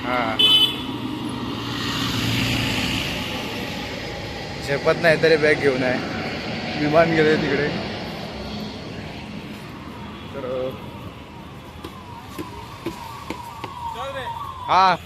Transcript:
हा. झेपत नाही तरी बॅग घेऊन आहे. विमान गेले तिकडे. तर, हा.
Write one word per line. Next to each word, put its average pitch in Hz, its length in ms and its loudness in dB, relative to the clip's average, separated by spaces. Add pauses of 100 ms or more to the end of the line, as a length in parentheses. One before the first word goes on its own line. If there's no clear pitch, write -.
हा. 120 340 2 (4000)
झेपत 139 340 4
नाही 156 200 6
तरी 160 160 8
बॅग 151 160 8
घेऊन 139 300 4
आहे. 127 160 2 (800)
विमान 156 320 6
गेले 156 240 6
तिकडे. 143 320 2 (2750)
तर, 127 340 -2 (4000)
हा. 180 280 6 (100)